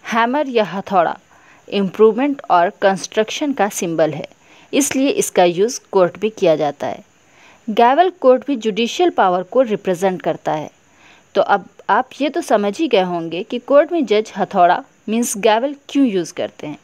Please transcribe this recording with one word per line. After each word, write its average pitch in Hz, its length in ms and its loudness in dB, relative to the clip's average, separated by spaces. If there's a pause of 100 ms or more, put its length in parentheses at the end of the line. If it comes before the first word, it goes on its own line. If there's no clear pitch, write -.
(140)
हैमर 254 360 0
या 226 140 0
हथौड़ा 175 540 -2 (500)
इम्प्रूवमेंट 220 840 2
और 175 220 4 (100)
कंस्ट्रक्शन 220 720 -2
का 208 160 0
सिंबल 160 440 -2
है, 147 140 -10 (460)
इसलिए 269 360 0
इसका - 340 0
यूज़ 180 360 0 (120)
कोर्ट 180 320 2
में 220 140 0
किया 165 180 2
जाता 143 320 -4
है। - 160 -10 (680)
गैवल 254 400 4 (120)
कोर्ट 254 280 4
में 277 100 -2
जुडिशियल 226 500 0
पावर 185 340 0
को 233 180 0
रिप्रेजेंट 185 600 -2
करता 156 320 -4
है। 151 160 -8 (640)
तो 202 60 2
अब 196 260 0 (220)
आप 226 200 0 (120)
ये 302 80 0
तो 339 120 -4
समझ 208 380 -2
ही 320 80 -2
गए 220 140 2
होंगे 170 420 -6
कि 247 160 -8
कोर्ट 294 320 2
में 330 140 0
जज 208 320 0
हथौड़ा 185 440 2 (280)
मीन्स 226 280 -2
गैवल 226 380 0 (140)
क्यों 277 180 2
यूज़ 185 260 -2
करते - 340 -8
हैं। 147 160 -12